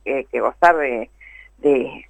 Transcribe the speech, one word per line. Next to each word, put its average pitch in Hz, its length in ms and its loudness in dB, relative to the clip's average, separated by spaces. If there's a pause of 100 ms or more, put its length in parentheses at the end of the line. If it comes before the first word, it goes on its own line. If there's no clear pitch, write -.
eh, 131 260 -4
que 120 80 -4
gozar 165 360 2
de, 123 340 -4 (480)
de, 139 520 0